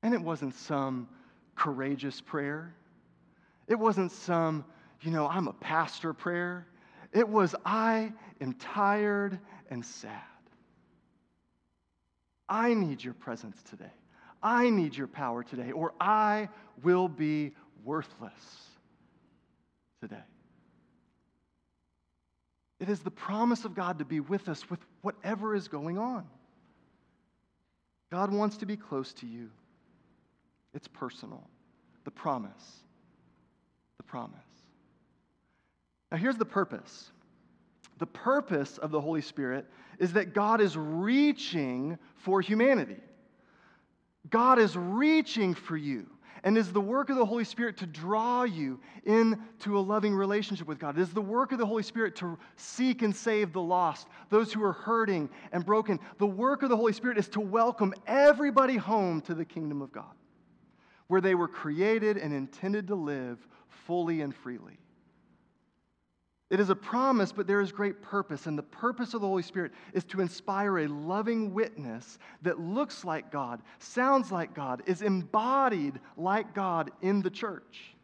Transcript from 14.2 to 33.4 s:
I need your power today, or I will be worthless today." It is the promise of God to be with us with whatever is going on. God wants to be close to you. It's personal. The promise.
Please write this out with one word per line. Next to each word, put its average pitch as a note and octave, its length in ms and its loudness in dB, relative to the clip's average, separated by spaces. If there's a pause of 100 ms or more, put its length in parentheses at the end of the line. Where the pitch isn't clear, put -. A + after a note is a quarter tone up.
I A#3+ 280 4
need F3+ 260 2
your C#3 100 -4
power A#2+ 380 -6
today, B2 260 -8
or D#3+ 300 -4
I G#3+ 500 2 (320)
will F3+ 260 6
be D3+ 460 -2 (300)
worthless - 840 -10 (1300)
today." G2+ 240 -16 (2500)
It F3+ 80 -6
is G#3 120 0
the F#3 100 -8
promise A#3 540 -2
of F#3+ 120 -10
God F3+ 240 -4
to D3+ 40 -4
be D#3 140 -4
with E3+ 300 -4
us - 200 -10
with - 160 -10 (180)
whatever G#3+ 520 -6
is G3 140 -4
going D#3 280 -6
on. A#3 320 -6 (1800)
God G3 220 0
wants G#3 240 0
to G#3+ 100 -8
be G#3 100 -6
close C3+ 380 -6
to - 140 -16
you. A2+ 240 -14 (1200)
It's - 160 -16
personal. - 600 -14 (540)
The - 80 -12
promise. A#2 720 -8 (1160)